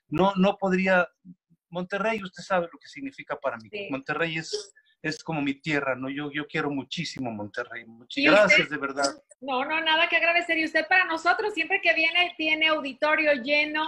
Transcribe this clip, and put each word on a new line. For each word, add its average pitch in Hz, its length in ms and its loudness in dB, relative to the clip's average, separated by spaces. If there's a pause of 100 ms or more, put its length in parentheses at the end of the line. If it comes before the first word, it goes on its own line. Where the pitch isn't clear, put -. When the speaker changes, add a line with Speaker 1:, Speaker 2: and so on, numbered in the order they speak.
Speaker 1:
No, 180 280 2
no 196 200 4
podría, 190 520 2 (600)
Monterrey, 196 540 -4
usted 185 200 -14
sabe 175 300 0
lo - 60 -20
que - 100 -20
significa 139 500 -12
para 120 200 -4
mí. 110 120 -20
Speaker 2:
Sí. 101 200 -10
Speaker 1:
Monterrey 156 480 -4
es, - 340 -10 (300)
es 156 200 -6
como 160 200 -4
mi 139 120 -2
tierra, 139 400 -2
¿no? 131 140 -8
Yo, 143 240 -8
yo 147 140 -6
quiero 147 240 -4
muchísimo 135 600 -6
Monterrey. 113 540 -10
Muchas 117 320 -18
Speaker 2:
¿Y 143 120 2
usted? 196 120 8
Speaker 1:
gracias, 196 300 4
de 151 80 -4
verdad. 139 260 -2 (360)
Speaker 2:
No, 262 240 -4
no, 311 160 -4
nada 320 280 4
que 339 80 2
agradecer. 330 420 2
Y 320 60 0
usted 311 240 0
para 370 160 4
nosotros, 349 500 0
siempre 330 280 -2
que 339 120 4
viene, 339 440 2
tiene 311 300 0
auditorio 302 680 2
lleno. 302 540 0